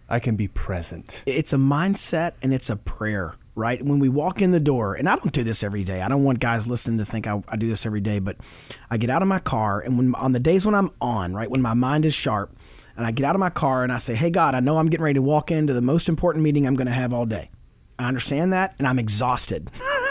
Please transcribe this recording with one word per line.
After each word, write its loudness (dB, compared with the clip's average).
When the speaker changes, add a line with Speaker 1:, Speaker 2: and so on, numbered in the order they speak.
Speaker 1:
I -2
can 0
be -2
present. -6
Speaker 2:
It's 0
a 2
mindset 0
and 2
it's -2
a -2
prayer, -4
right? -2
When 2
we 4
walk 0
in 4
the 4
door, 2
and -2
I 4
don't -4
do 0
this -2
every -2
day. -4
I -2
don't 2
want 2
guys 0
listening -2
to -2
think -6
I, -2
I -6
do -2
this -2
every -2
day, -2
but -4
I 0
get 0
out 0
of 2
my 2
car, -2
and 0
when, 2
on 0
the 2
days 4
when 2
I'm 2
on, -2
right, -4
when 0
my 2
mind 2
is 2
sharp, -4
and -6
I -2
get 0
out 2
of 0
my 0
car 0
and -2
I -2
say, -4
"Hey, 0
God, 2
I 0
know 2
I'm 4
getting 0
ready 2
to 4
walk 2
into 2
the 0
most 2
important 2
meeting 4
I'm 2
gonna -2
have -2
all -2
day. -6
I -4
understand 0
that, -2
and 0
I'm 2
exhausted." -2
<laughs> -12